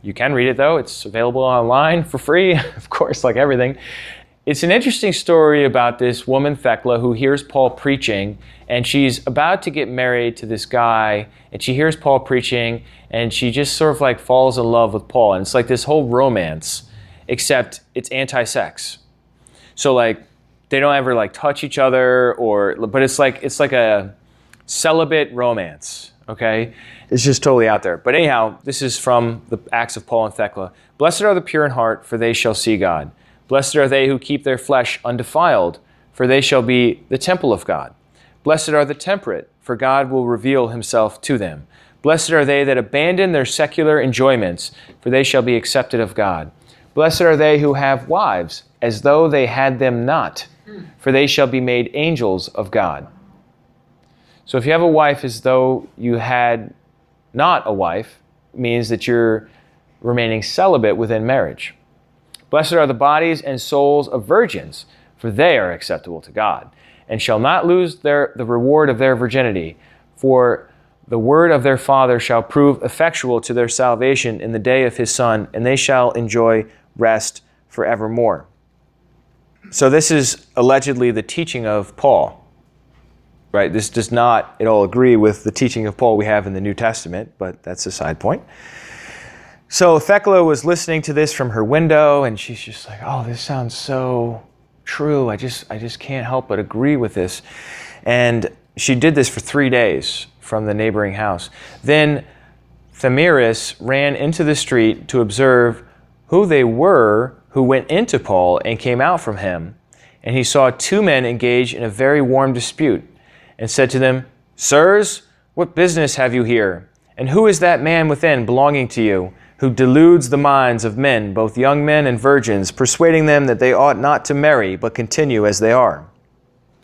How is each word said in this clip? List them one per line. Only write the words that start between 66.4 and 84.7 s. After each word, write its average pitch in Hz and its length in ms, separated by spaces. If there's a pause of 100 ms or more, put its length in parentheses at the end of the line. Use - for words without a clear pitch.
and 110 120
shall 110 200
not 160 260
lose 175 300
their, 143 400
the 123 80
reward 131 440
of 117 100
their 131 180
virginity. 110 600 (380)
For 127 540 (400)
the 117 100
word 151 320
of 135 140
their 135 120
father 127 440
shall 117 220
prove 143 420
effectual 127 560
to - 120
their 117 160
salvation 123 720
in 113 120
the 107 80
day 127 240
of 117 140
his 117 140
Son, 110 400
and 113 140
they 131 80
shall 127 380
enjoy 113 540 (300)
rest 113 460 (260)
forevermore." 110 760 (1300)
So 135 200
this 156 220
is 135 420
allegedly 127 560
the 110 120
teaching 135 440
of 104 300
Paul, 92 440 (1120)
right? 98 220
This 104 180
does 117 220
not 120 480
at 110 80
all 104 160